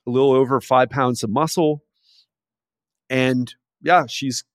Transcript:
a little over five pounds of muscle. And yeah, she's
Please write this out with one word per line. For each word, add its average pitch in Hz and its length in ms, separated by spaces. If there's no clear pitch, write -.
a 123 40
little 131 220
over 131 280
five 127 300
pounds 127 320
of 107 80
muscle. 151 520
And 131 420
yeah, 160 260
she's 127 360